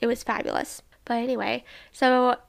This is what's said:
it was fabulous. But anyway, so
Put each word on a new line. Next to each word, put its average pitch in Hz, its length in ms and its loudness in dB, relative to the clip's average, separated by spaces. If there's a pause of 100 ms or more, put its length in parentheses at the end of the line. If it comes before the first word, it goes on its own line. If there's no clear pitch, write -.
it 233 80 0
was 240 160 -4
fabulous. - 580 -4 (220)
But 233 140 -2
anyway, 233 460 -2 (280)
so 254 440 4 (120)